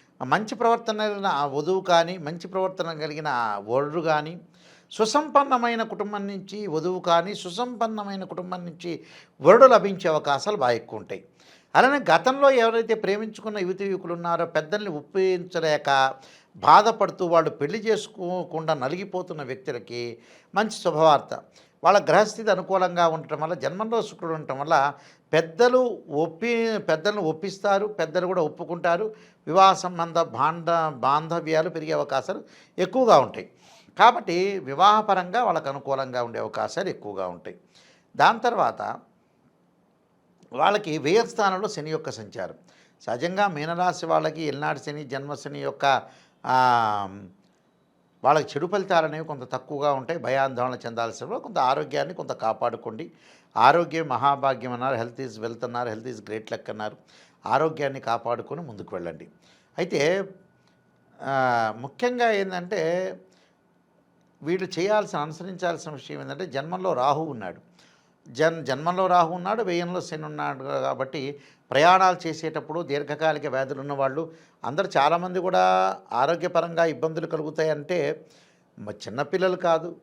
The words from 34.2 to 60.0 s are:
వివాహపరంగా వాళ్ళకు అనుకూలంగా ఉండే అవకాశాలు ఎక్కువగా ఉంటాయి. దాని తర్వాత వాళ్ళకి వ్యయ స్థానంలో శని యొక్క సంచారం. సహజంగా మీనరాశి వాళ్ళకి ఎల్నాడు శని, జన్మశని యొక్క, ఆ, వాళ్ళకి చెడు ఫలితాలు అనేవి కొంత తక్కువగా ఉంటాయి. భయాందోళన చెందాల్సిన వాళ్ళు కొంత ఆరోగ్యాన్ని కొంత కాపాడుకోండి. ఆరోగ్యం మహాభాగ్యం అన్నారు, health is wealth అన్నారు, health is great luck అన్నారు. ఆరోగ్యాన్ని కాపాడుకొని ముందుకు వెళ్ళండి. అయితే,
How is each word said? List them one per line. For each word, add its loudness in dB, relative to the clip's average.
వివాహపరంగా 2
వాళ్ళకు 0
అనుకూలంగా -4
ఉండే -6
అవకాశాలు -4
ఎక్కువగా -8
ఉంటాయి. -12
దాని 4
తర్వాత -2
వాళ్ళకి 0
వ్యయ 2
స్థానంలో -2
శని -10
యొక్క -6
సంచారం. -10
సహజంగా -2
మీనరాశి -2
వాళ్ళకి 0
ఎల్నాడు -4
శని, -10
జన్మశని -10
యొక్క, 0
ఆ, 2
వాళ్ళకి 4
చెడు -6
ఫలితాలు 0
అనేవి -8
కొంత -12
తక్కువగా -2
ఉంటాయి. -6
భయాందోళన -2
చెందాల్సిన -6
వాళ్ళు -8
కొంత -6
ఆరోగ్యాన్ని 0
కొంత -8
కాపాడుకోండి. -6
ఆరోగ్యం 4
మహాభాగ్యం 0
అన్నారు, -2
health -6
is -16
wealth -6
అన్నారు, -6
health -10
is -12
great -10
luck -10
అన్నారు. -10
ఆరోగ్యాన్ని 0
కాపాడుకొని -4
ముందుకు -14
వెళ్ళండి. -10
అయితే, 0